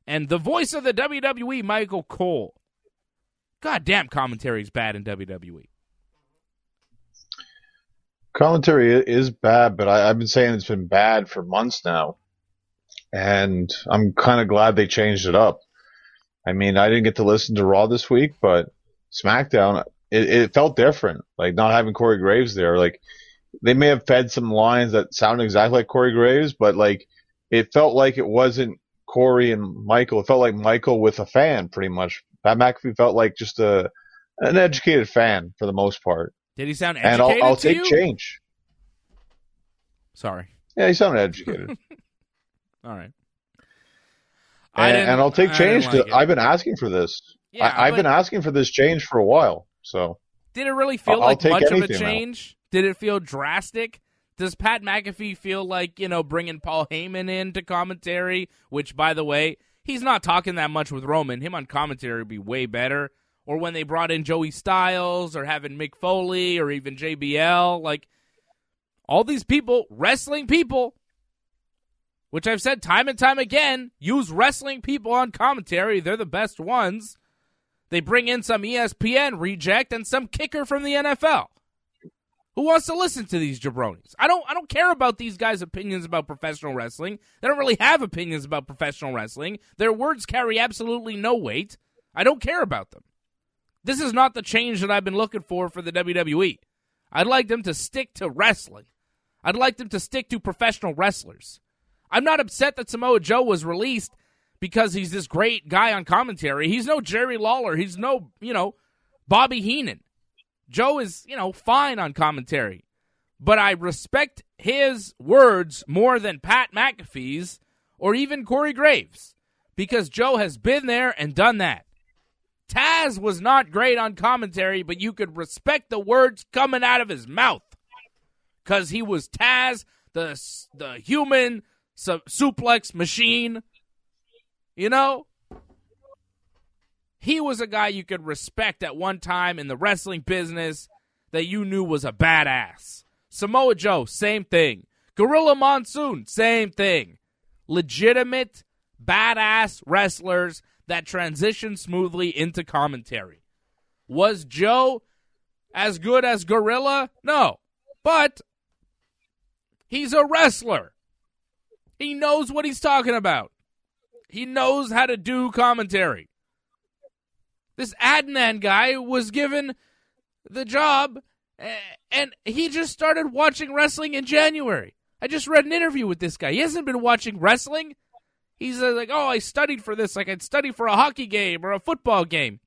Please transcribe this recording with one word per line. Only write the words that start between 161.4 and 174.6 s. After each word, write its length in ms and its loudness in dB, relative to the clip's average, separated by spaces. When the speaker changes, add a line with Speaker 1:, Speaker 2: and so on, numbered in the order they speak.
Speaker 1:
He 160 -10
knows 380 0
what 140 -4
he's 140 -6
talking 360 2
about. 360 -2
He 160 -12
knows 460 0
how 160 2
to 100 -4
do 320 -4
commentary. 800 0
This 240 -10
Adnan 600 0
guy 360 2
was 340 -4
given 440 -4
the 160 -10
job, 540 0
a-, 180 -12
and 220 -4
he 240 -4
just 240 -6
started 400 0
watching 400 0
wrestling 400 -2
in 120 -8
January. 720 -2